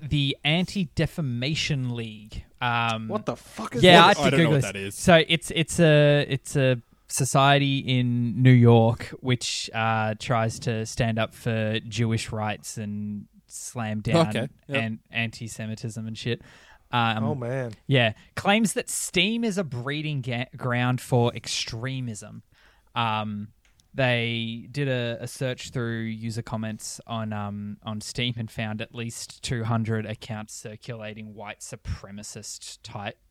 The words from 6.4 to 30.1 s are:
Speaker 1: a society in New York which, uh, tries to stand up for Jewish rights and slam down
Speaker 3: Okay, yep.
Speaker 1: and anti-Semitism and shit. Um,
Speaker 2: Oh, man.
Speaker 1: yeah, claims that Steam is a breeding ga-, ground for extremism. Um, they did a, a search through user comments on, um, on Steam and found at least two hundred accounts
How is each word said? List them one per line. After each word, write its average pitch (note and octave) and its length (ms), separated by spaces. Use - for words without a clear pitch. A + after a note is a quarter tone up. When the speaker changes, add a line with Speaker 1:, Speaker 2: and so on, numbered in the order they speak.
Speaker 1:
a C3 260
society C#3 720
in B2 640
New B2+ 100
York A#2 540
which, - 540
uh, A2 460
tries A2+ 400
to A2 260
stand A2+ 320
up A2 160
for A2 540
Jewish A2+ 420
rights G#2+ 480
and G#2 480
slam A2 540
down E3 260
Speaker 3:
Okay, A#2 200
yep. C3 140
Speaker 1:
and A2+ 160
anti-Semitism A2+ 960
and A2+ 100
shit. A#2+ 240
Um, A2+ 320
Speaker 2:
Oh, D3 100
man. B2 380
Speaker 1:
yeah, A#2+ 240
claims G3+ 380
that - 140
Steam G#3+ 540
is G#3 160
a G3+ 60
breeding C#3+ 560
ga-, A#2+ 260
ground B2 440
for A#2+ 340
extremism. A#2 1080
Um, G#2+ 540
they A#2 760
did C#3+ 180
a, A#2+ 320
a B2 80
search B2+ 420
through A2+ 340
user A2+ 360
comments A2 680
on, A2 280
um, G#2 480
on G#2+ 180
Steam B2 380
and A2+ 120
found G#2+ 300
at - 140
least - 480
two A#2+ 220
hundred A2 420
accounts G#2+ 480